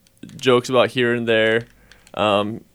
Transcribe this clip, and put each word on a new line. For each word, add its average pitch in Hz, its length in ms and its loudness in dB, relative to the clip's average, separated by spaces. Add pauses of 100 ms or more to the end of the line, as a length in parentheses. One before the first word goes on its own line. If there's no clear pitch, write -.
(360)
jokes 123 340 2
about 120 180 2
here 120 240 -2
and 117 160 -4
there. 110 380 2 (500)
Um, 104 460 -2 (120)